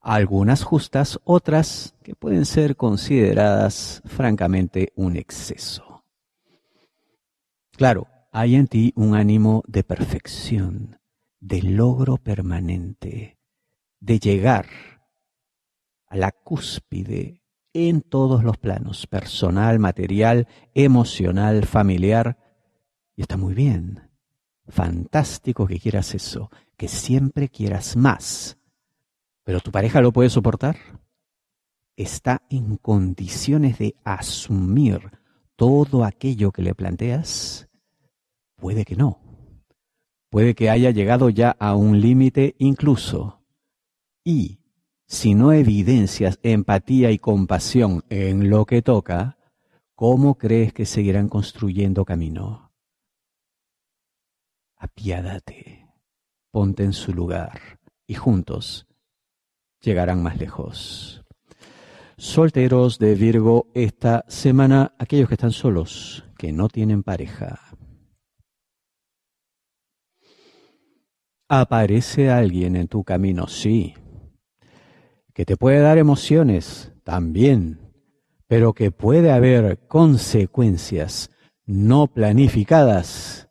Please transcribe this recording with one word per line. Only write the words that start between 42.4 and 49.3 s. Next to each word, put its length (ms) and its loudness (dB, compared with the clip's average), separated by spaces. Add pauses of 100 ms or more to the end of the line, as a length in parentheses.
incluso. 840 -2 (800)
Y 380 -2 (460)
si 280 0
no 200 6
evidencias 880 2
empatía 680 2
y 80 2
compasión 920 0
en 400 0
lo 160 4
que 160 0
toca, 560 -2 (560)